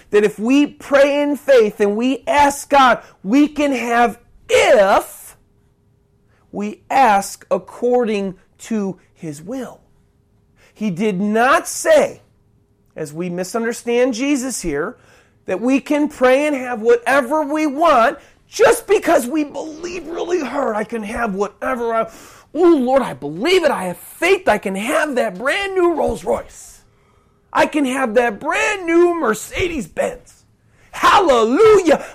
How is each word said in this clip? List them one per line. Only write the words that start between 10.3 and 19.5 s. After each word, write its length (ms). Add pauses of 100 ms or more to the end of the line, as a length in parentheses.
He 180
did 300
not 480
say, 540 (760)
as 160
we 160
misunderstand 840
Jesus 480
here, 340 (480)
that 160
we 200
can 280
pray 380
and 100
have 240
whatever 600
we 240
want 520 (300)
just 380
because 400
we 180
believe 640